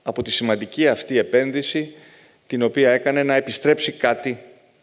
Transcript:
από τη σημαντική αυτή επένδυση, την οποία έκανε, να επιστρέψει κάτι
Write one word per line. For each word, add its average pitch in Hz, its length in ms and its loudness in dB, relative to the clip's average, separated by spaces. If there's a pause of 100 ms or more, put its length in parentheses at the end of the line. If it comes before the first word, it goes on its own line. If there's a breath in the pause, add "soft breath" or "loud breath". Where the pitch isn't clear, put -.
από 120 200 -4
τη 117 80 -8
σημαντική 110 580 0
αυτή 127 300 0
επένδυση, 135 760 0 (520 loud breath)
την 123 160 -4
οποία 123 280 4
έκανε, 139 320 2
να 139 120 0
επιστρέψει 143 580 0
κάτι 120 460 -2 (440)